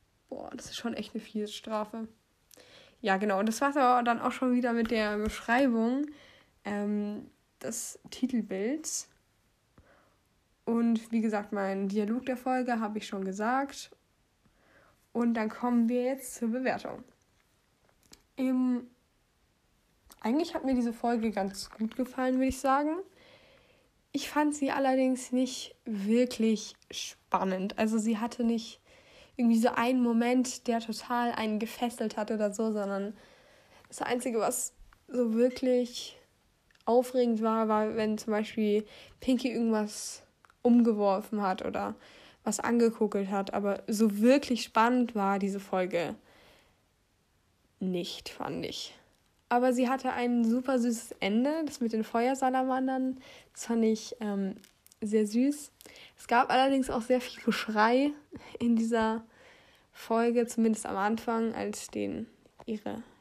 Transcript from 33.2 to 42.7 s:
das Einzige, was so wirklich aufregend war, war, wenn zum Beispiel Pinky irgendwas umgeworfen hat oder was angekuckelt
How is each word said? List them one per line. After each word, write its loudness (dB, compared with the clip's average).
das -12
Einzige, -2
was -2
so 0
wirklich 0
aufregend 2
war, 2
war, 2
wenn 0
zum -4
Beispiel 0
Pinky 0
irgendwas -2
umgeworfen 4
hat 0
oder -4
was -2
angekuckelt 2